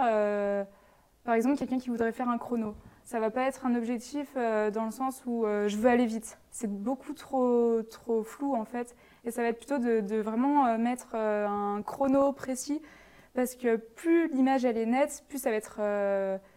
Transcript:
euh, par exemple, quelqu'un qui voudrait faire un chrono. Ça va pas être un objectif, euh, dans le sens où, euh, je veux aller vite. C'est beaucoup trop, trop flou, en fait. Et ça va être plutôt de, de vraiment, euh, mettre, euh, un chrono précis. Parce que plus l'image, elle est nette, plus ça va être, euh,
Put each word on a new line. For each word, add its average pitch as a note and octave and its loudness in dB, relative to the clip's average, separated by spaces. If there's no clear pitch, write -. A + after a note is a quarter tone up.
euh, G#3 2
par A#3+ 0
exemple, B3 4
quelqu'un C4 -4
qui B3+ -6
voudrait A3+ 0
faire B3 -4
un A#3+ 0
chrono. A3+ -4
Ça A#3 -4
va A3 0
pas B3+ -2
être C4 -4
un B3 0
objectif, A#3+ -4
euh, A3 0
dans A3 -2
le A3 -4
sens C4 -6
où, A#3 -2
euh, G#3 0
je G#3 -2
veux A#3 4
aller B3 6
vite. A3+ -8
C'est G#3+ -6
beaucoup B3 -6
trop, A#3+ 2
trop A3+ -4
flou, C#4 -4
en A3 -2
fait. A#3+ -8
Et A#3+ -6
ça A#3 -4
va A#3 2
être A#3 -2
plutôt C#4+ -4
de, A#3 2
de G3+ -2
vraiment, B3 2
euh, A3+ 2
mettre, A#3+ -2
euh, G#3+ 0
un G3+ -2
chrono C#4 2
précis. C#4 -6
Parce B3 -2
que A#3 0
plus E4 2
l'image, C4 4
elle A#3 0
est A3+ 0
nette, C4 0
plus C#4 -8
ça B3 0
va G#3+ 2
être, - -6
euh, G3 0